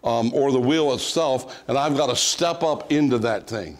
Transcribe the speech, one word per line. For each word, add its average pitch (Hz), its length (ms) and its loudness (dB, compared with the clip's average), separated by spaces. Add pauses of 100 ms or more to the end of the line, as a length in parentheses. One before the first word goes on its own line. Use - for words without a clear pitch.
um, 117 280 0
or 139 200 2
the 127 80 2
wheel 143 320 2
itself, - 720 -2
and 120 100 0
I've 143 200 0
gotta 135 180 0
step 170 480 0
up 151 300 -2
into 139 260 4
that 110 300 -2
thing. 87 320 -8